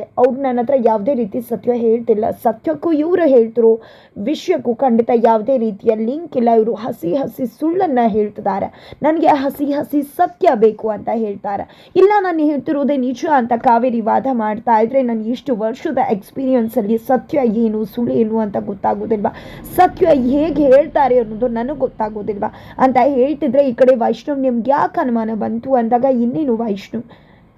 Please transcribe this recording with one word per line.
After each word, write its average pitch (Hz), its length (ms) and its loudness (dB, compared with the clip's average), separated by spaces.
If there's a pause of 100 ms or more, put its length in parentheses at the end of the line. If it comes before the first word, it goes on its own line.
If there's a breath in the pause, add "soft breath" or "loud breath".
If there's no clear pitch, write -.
(180)
ಅವ್ರು 254 140 4
ನನ್ನ 254 280 -2
ಹತ್ರ 240 140 0 (120)
ಯಾವುದೇ 220 280 0
ರೀತಿ 233 280 -4
ಸತ್ಯ 233 320 -4
ಹೇಳ್ತಿಲ್ಲ, 226 580 0
ಸತ್ಯಕ್ಕೂ 302 600 -2
ಇವ್ರು 330 340 2
ಹೇಳ್ತಿರೋ 226 540 4 (380 loud breath)
ವಿಷಯಕ್ಕೂ 247 580 -4
ಖಂಡಿತ 233 380 2
ಯಾವುದೇ 226 440 2
ರೀತಿಯ 220 380 -2
ಲಿಂಕ್ 262 420 -4
ಇಲ್ಲ, 233 120 2
ಇವ್ರು 226 240 2
ಹಸಿ 254 420 -6
ಹಸಿ 262 300 -4
ಸುಳ್ಳನ್ನ 320 640 -2
ಹೇಳ್ತಿದ್ದಾರೆ, 208 960 -4
ನನಗೆ 311 240 2
ಹಸಿ 277 440 0
ಹಸಿ 285 300 -2
ಸತ್ಯ 349 540 0
ಬೇಕು 214 340 0
ಅಂತ 208 240 -6
ಹೇಳ್ತಾರೆ. 202 840 -8
ಇಲ್ಲ, 370 160 6 (100)
ನಾನು 349 180 -2
ಹೇಳ್ತಿರೋದೇ 285 580 0
ನಿಜ 254 360 -4
ಅಂತ 240 240 2
ಕಾವೇರಿ 233 440 2
ವಾದ 214 300 0
ಮಾಡ್ತಾ 220 480 0
ಇದ್ರೆ, 269 220 2
ನನ್ 226 240 -2
ಇಷ್ಟು 247 300 -4
ವರ್ಷದ 226 420 -4 (120)
ಎಕ್ಸ್‌ಪೀರಿಯನ್ಸ್ 233 680 -2
ಅಲ್ಲಿ 220 200 0
ಸತ್ಯ 254 480 -2
ಏನು 220 400 0
ಸುಳ್ಳು 240 280 -4
ಏನು 226 260 0
ಅಂತ 214 180 -4
ಗೊತ್ತಾಗೋದಿಲ್ವಾ? 208 800 -4 (400 loud breath)
ಸತ್ಯ 359 380 4
ಹೇಗೆ 285 500 2
ಹೇಳ್ತಾರೆ 277 560 4
ಅನ್ನೋದು 220 280 -2
ನನಗೆ 240 320 -4
ಗೊತ್ತಾಗೋದಿಲ್ವಾ 214 720 -4 (240 loud breath)
ಅಂತ 254 260 4
ಹೇಳ್ತಿದ್ರೆ, 277 680 2
ಈ 233 40 -2
ಕಡೆ 262 220 4
ವೈಷ್ಣವ್ 233 440 -2
ನಿಮ್ಗೆ 247 320 -2
ಯಾಕೆ 349 300 -2
ಅನುಮಾನ 233 320 -2
ಬಂತು 226 400 -4
ಅಂದಾಗ, 240 380 0
ಇನ್ನೇನು 247 460 0
ವೈಷ್ಣವ್ 226 460 -6 (540 soft breath)